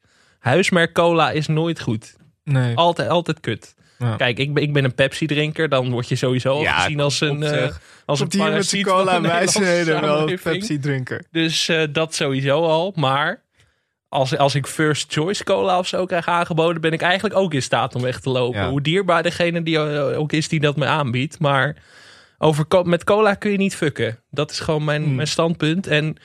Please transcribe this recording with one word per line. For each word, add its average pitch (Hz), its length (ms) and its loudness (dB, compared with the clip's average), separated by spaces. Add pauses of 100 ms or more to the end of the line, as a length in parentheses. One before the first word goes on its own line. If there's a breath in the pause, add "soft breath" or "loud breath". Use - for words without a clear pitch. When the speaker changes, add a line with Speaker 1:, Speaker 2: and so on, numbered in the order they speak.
(400 soft breath)
Speaker 1:
Huismerk 170 540 2
cola 170 380 4
is 151 160 -2
nooit 160 340 -2
goed. 113 340 -6 (280)
Speaker 2:
Nee. 127 320 0
Speaker 1:
Altijd, 165 340 2
altijd 160 300 -2
kut. - 360 -8 (220 soft breath)
Speaker 2:
Ja. 117 180 -2
Speaker 1:
Kijk, 123 240 0
ik 143 140 -2
ben, 143 100 2
ik 147 100 -2
ben 139 100 2
een 127 120 -2
Pepsi-drinker. 151 760 0
Dan 131 220 0
word 120 180 -4
je 135 60 0
sowieso 127 380 0
al 147 80 -2
Speaker 2:
Ja, 160 180 2
Speaker 1:
gezien 170 200 0
als 143 200 0
Speaker 2:
kom 156 100 0
op, 143 60 -2
Speaker 1:
een, 147 80 -4
eh, 151 60 -2
Speaker 2:
zeg. 131 320 -2 (240 loud breath)
Speaker 1:
als 143 140 -2
Speaker 2:
Komt 170 140 -2
Speaker 1:
een 196 60 0
Speaker 2:
hier 156 100 2
met 156 80 0
Speaker 1:
parasiet 202 260 0
Speaker 2:
die 190 100 2
cola 185 200 2
Speaker 1:
van 175 80 2
de 160 60 0
Nederlandse 175 320 2
Speaker 2:
wijsheden, 175 420 2
wel - 80 0
een 151 80 2
Speaker 1:
samenleving. 160 400 -2
Speaker 2:
Pepsi-drinker. 139 720 -4
Speaker 1:
Dus, 160 380 0
eh, 160 220 2
dat 160 240 -2
sowieso 139 500 0
al. 165 300 0
Maar 147 480 0 (640)
als, 139 280 0
als 139 180 2
ik 135 120 -2
First - 460 -2
Choice 170 300 -2
cola 190 340 2
of 185 100 -2
zo 185 180 -2
krijg 170 220 -2
aangeboden, 170 540 0
ben 160 100 0
ik 160 100 -2
eigenlijk 185 340 0
ook 190 180 2
in 135 80 0
staat 120 340 0
om 127 60 -2
weg 127 180 -4
te - 100 -4
lopen. 123 300 0
Speaker 2:
Ja. 92 100 0
Speaker 1:
Hoe 139 120 -2
dierbaar 170 420 2
degene 170 400 -2
die, 160 160 0
eh, 147 400 -2
ook 151 140 -2
is 151 140 0
die 160 120 -2
dat 143 160 2
me 147 100 0
aanbiedt. 127 540 -2
Maar 139 360 2 (640 loud breath)
over 156 300 2
co-, 185 160 4
met 175 200 0
cola 208 300 4
kun 208 180 -2
je 202 60 0
niet 196 180 0
fucken. 113 440 -2 (120)
Dat 143 200 -4
is - 80 -8
gewoon 151 240 -2
mijn, 151 200 -2
Speaker 2:
Hmm. 147 120 0
Speaker 1:
mijn 147 120 -2
standpunt. 165 600 0
En 151 380 0